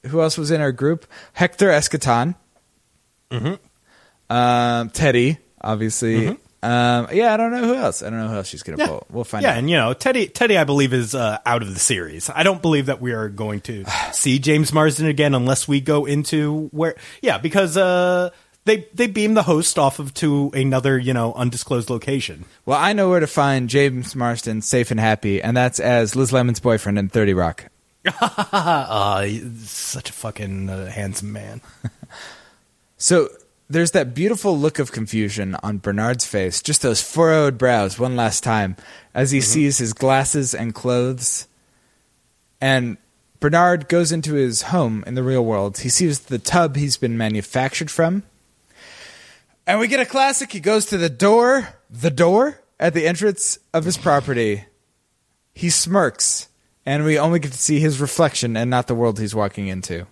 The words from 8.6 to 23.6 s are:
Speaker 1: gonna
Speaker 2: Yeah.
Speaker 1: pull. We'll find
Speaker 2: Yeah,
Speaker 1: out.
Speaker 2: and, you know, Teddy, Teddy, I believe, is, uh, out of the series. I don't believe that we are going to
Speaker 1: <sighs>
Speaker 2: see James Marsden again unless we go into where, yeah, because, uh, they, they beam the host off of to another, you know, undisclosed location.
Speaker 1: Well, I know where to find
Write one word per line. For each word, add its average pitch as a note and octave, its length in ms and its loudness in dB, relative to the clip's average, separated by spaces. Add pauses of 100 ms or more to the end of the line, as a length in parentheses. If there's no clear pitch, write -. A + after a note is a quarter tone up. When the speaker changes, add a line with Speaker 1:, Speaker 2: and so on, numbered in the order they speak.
Speaker 1:
gonna D#2+ 140 -10
Speaker 2:
Yeah. D4+ 100 -2
Speaker 1:
pull. - 220 -6
We'll A2+ 160 -8
find - 180 -6
Speaker 2:
Yeah, B3+ 80 2
Speaker 1:
out. A#2 60 -2
Speaker 2:
and, C3+ 120 -2
you E3+ 60 2
know, A#2+ 180 2
Teddy, B3+ 340 0
Teddy, A3 300 2
I D#3+ 60 4
believe, C#3 300 2
is, A#2+ 200 -2
uh, A2+ 320 -2
out A#2+ 160 2
of G2 120 -8
the F2+ 80 -8
series. E2+ 520 -4
I D#3 100 0
don't F#3 180 2
believe D3+ 240 2
that B2+ 160 -4
we B2 100 -4
are A2 160 -4
going G#2 340 -6
to G#2 220 -10 (160)
Speaker 1:
<sighs> - 140 -6
Speaker 2:
see C3+ 260 0
James D3+ 320 2
Marsden D3+ 360 2
again D3 280 2
unless B2+ 320 0
we C#3 140 2
go D3 240 0
into D3+ 680 -2
where, D#3 240 -2 (260)
yeah, D#3+ 160 0
because, D#3+ 380 0
uh, F3+ 540 2 (360)
they, G#3+ 280 2
they A#3+ 140 0
beam G#3+ 260 0
the G#3+ 100 4
host E3 360 2
off C3+ 180 4
of C#3 180 -8
to C#3+ 380 0
another, C3+ 460 2
you B2 120 0
know, A#2 220 0
undisclosed B2 560 -2
location. A2+ 560 -6 (220)
Speaker 1:
Well, C#3 100 2
I F#3 160 2
know G3 160 2
where F3+ 120 4
to D3+ 40 2
find C#3 420 0